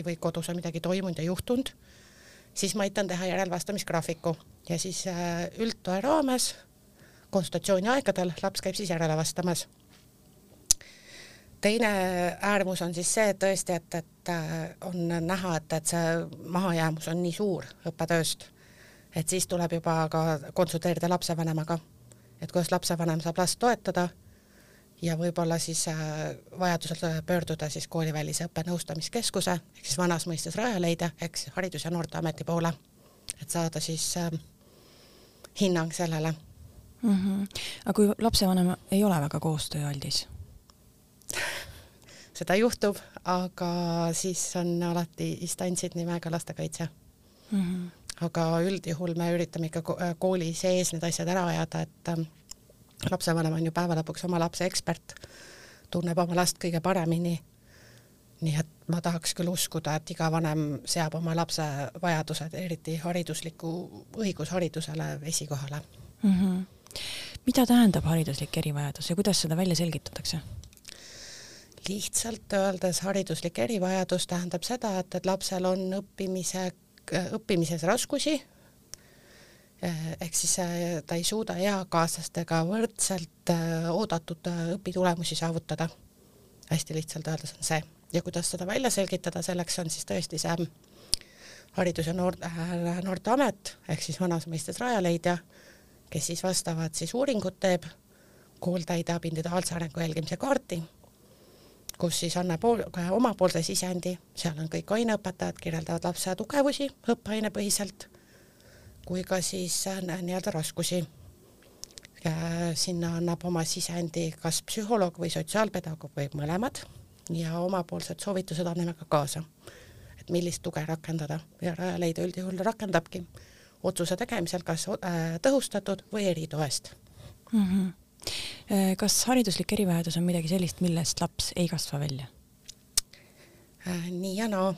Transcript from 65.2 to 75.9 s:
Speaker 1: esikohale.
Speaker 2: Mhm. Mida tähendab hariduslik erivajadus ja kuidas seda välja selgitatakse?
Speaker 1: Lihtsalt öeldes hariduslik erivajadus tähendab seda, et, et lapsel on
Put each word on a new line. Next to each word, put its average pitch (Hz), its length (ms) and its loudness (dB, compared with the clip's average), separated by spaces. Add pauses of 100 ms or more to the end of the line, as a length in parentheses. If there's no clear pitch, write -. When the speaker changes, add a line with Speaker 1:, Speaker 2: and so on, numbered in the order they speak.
Speaker 1:
esikohale. 147 540 -4 (420)
Speaker 2:
Mhm. 190 380 6 (840)
Mida 254 200 6
tähendab 226 380 8
hariduslik 151 540 2
erivajadus 143 520 -2
ja 165 60 2
kuidas 202 240 4
seda 160 160 0
välja 180 200 4
selgitatakse? 165 640 -2 (1500)
Speaker 1:
Lihtsalt 214 640 -4
öeldes 190 480 2
hariduslik 190 580 -2
erivajadus 185 680 0
tähendab 180 360 -2
seda, 226 360 -2
et, 185 160 -6
et 180 120 -2
lapsel 190 380 0
on 185 200 2 (180)